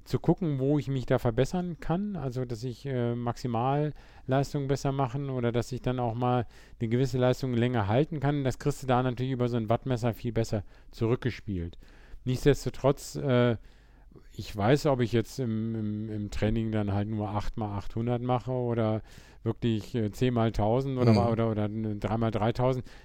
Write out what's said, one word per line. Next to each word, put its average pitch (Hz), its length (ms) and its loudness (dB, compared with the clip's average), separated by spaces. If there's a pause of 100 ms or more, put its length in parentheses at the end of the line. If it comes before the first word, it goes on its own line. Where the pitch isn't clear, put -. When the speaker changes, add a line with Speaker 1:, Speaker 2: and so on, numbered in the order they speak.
Speaker 1:
zu - 140 0
gucken, 156 400 2
wo 139 200 2
ich 139 100 -2
mich 135 160 -2
da 127 140 2
verbessern 147 640 0
kann, 196 360 -2
also 127 300 -4
dass 120 180 -8
ich, 123 220 -8
äh, 123 280 0
Maximalleistung 131 1500 -2
besser 139 240 0
machen 139 380 -2
oder 123 240 0
dass 117 180 -2
ich 123 120 -6
dann 127 180 -2
auch 120 140 0
mal 123 320 2 (340)
eine 117 80 0
gewisse 127 300 2
Leistung 127 340 2
länger 117 360 2
halten 143 300 2
kann. 143 240 0
Das 131 160 0
kriegst - 240 -2
du 131 40 -8
da 123 160 4
natürlich 127 300 -2
über 123 180 0
so 120 80 0
ein 110 100 0
Wattmesser 120 460 0
viel 120 180 -4
besser 110 320 0 (280)
zurückgespielt. 107 840 -2 (480)
Nichtsdestotrotz, 131 920 2
äh, 123 400 4 (760)
ich - 240 -12
weiß, 120 300 4
ob 135 140 4
ich 117 120 0
jetzt 113 280 0
im, 113 340 -2
im, 107 360 -4
im 104 200 -6
Training 110 420 0
dann 104 220 0
halt 104 140 0
nur 107 200 -2
acht 104 300 -2
mal 101 180 -4
achthundert 117 460 -2
mache 123 280 -2
oder 117 520 0 (400)
wirklich, 113 520 -2
äh, 110 160 0
zehn 127 220 0
mal 113 200 2
tausend 127 440 2
oder, 120 160 6
Speaker 2:
Mhm. 113 60 6
Speaker 1:
oder, 113 320 2
oder 107 180 0
drei 107 480 -2
mal 113 140 2
dreitausend. 120 560 0 (180)